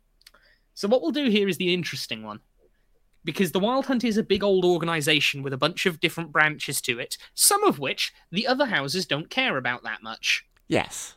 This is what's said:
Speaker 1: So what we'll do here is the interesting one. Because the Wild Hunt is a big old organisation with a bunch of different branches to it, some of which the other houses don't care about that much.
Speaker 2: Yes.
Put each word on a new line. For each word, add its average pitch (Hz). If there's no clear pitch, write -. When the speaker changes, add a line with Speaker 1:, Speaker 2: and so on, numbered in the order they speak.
Speaker 1:
So 202
what 254
we'll 320
do 277
here 202
is 175
the 180
interesting 127
one. 107
Because 165
the 190
Wild 262
Hunt 254
is 220
a 220
big 196
old 190
organisation 160
with 139
a 131
bunch -
of 170
different 160
branches 151
to 117
it, -
some 403
of 143
which 143
the 196
other 262
houses 160
don't 147
care 254
about 123
that 110
much. -
Speaker 2:
Yes. -